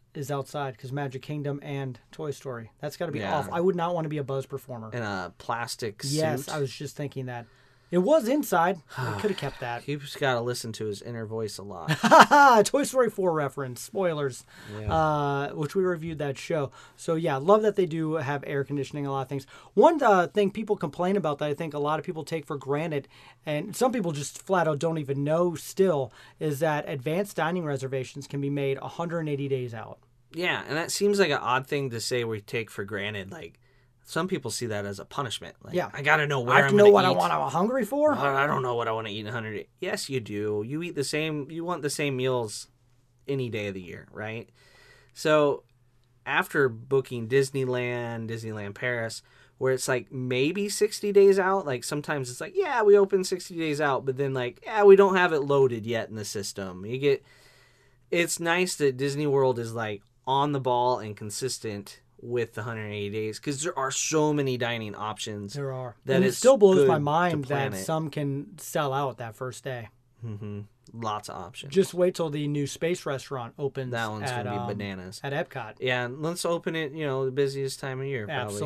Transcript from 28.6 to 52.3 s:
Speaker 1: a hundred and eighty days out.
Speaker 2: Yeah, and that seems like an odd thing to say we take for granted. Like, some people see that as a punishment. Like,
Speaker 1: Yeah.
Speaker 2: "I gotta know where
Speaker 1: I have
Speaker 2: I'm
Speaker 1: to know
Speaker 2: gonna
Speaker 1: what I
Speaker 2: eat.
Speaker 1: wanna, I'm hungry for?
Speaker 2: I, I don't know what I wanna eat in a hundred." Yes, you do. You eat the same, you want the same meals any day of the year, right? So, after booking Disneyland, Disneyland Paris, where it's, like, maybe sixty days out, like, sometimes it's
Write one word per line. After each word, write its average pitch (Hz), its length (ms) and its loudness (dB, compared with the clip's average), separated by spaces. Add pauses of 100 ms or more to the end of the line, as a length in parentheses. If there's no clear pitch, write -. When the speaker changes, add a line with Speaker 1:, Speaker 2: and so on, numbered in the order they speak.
Speaker 1:
a 131 80 -10
hundred 170 300 -4
and 156 100 -4
eighty 139 180 -2
days 127 260 -2
out. 110 260 -12 (340)
Speaker 2:
Yeah, 165 340 -2
and 143 80 -4
that 165 160 -4
seems 202 280 2
like 175 120 6
an 139 60 2
odd 127 300 0
thing 139 240 -2
to 113 100 -6
say 120 240 -2
we 110 160 -4
take 110 280 -6
for - 140 -10
granted. 101 480 -6
Like, 85 300 -16 (420)
some 165 260 -4
people 135 220 -4
see - 160 -6
that 104 180 -4
as 101 140 -8
a - 60 -12
punishment. - 580 -8
Like, - 100 -14
Speaker 1:
Yeah. 175 200 -2
Speaker 2:
"I - 80 -10
gotta 147 260 4
know 139 140 2
where 123 140 2
Speaker 1:
I - 20 12
have - 80 8
Speaker 2:
I'm - 60 4
Speaker 1:
to 208 60 8
know 208 80 12
Speaker 2:
gonna 208 80 12
Speaker 1:
what 196 120 8
I 185 60 6
Speaker 2:
eat. 180 60 2
Speaker 1:
wanna, 170 280 2
I'm 139 60 0
hungry 226 340 2
for? 294 280 4
Speaker 2:
I, 139 300 2
I 143 40 4
don't 147 140 0
know 123 140 0
what 117 140 0
I - 20 0
wanna 110 180 -4
eat 104 120 -6
in 104 60 -8
a 107 40 -6
hundred." 107 340 -6 (140)
Yes, - 300 -6
you 135 100 -2
do. 104 480 -2
You 151 160 -6
eat 170 120 -8
the 143 100 -2
same, 151 440 -4
you 165 140 -8
want 170 180 -4
the 147 80 -2
same 143 280 -2
meals 127 500 -2 (600)
any 135 220 -2
day 107 180 -4
of 98 60 -6
the 95 80 -10
year, 87 300 -16
right? 110 380 -10 (640)
So, 151 500 2 (640)
after 151 440 2
booking 120 600 -4
Disneyland, 123 1000 -2
Disneyland 107 460 -8
Paris, 117 460 -6 (360)
where 131 160 2
it's, 127 140 -2
like, 127 240 -2
maybe 139 580 0
sixty 208 440 -2
days 196 260 8
out, 190 260 2
like, 127 200 -4
sometimes 147 440 -4
it's 123 120 -10